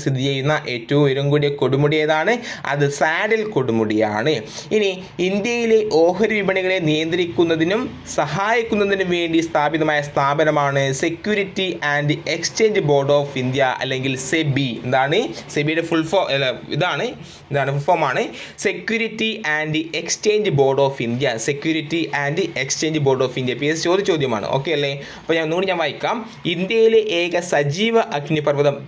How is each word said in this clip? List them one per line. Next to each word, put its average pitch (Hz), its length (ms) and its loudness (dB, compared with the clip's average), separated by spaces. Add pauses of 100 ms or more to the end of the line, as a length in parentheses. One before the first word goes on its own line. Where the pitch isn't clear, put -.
സ്ഥിതി 135 260 0
ചെയ്യുന്ന 139 280 0 (180)
ഏറ്റവും 143 340 0
ഉയരം 139 260 0
കൂടിയ 147 160 2 (120)
കൊടുമുടി 143 440 2
ഏതാണ്? 160 280 2 (380)
അത് 143 140 2 (140)
സാഡിൽ 202 440 2 (120)
കൊടുമുടിയാണ്. 110 800 2 (440)
ഇനി 202 140 2 (360)
ഇന്ത്യയിലെ 220 520 2 (240)
ഓഹരി 190 360 2
വിപണികളെ 190 400 0 (100)
നിയന്ത്രിക്കുന്നതിനും 170 960 2 (340)
സഹായിക്കുന്നതിനും 196 1000 0
വേണ്ടി 165 320 2
സ്ഥാപിതമായ 151 500 2 (100)
സ്ഥാപനമാണ് 143 760 2 (200)
Security 190 640 -2 (260)
and 147 160 0 (260)
Exchange 208 440 0 (100)
Board 139 200 4 (100)
of 143 100 -2 (140)
India, 131 260 2 (140)
അല്ലെങ്കിൽ 131 300 -2 (160)
സെബി. 139 400 0 (160)
എന്താണ് 135 340 2 (340)
സെബിയുടെ 156 360 0
ഫുൾ 160 220 2
ഫോം? 190 220 2
അല്ല, 139 140 0 (300)
ഇതാണ്, 170 280 0 (460)
ഇതാണ് 139 240 0
ഫുൾ 143 120 -4
ഫോം 170 220 4
ആണ് 165 140 0 (420)
Security 220 680 -2 (260)
and 156 180 -2 (260)
Exchange 208 480 0 (100)
Board 135 280 4
of 139 80 -4 (120)
India. 123 240 0 (180)
Security 156 520 -2 (220)
and 147 160 -2 (240)
Exchange 156 420 -2
Board 131 200 4
of 127 160 -4
India. 123 200 -2
പി 143 100 0
എസ് 160 100 -2
സി 170 60 -2
ചോദ്യ 185 240 2
ചോദ്യമാണ്. 131 340 0 (120)
ഓക്കെ 143 200 -4
അല്ലേ? 139 160 -2 (280)
അപ്പോൾ - 160 0
ഞാൻ 160 100 0
ഒന്നുകൂടി 180 240 0
ഞാൻ 175 120 -2
വായിക്കാം. 151 340 -2 (360)
ഇന്ത്യയിലെ 220 480 4 (200)
ഏക 175 180 0 (140)
സജീവ 170 440 2 (220)
അഗ്നിപർവ്വതം 143 580 0 (100)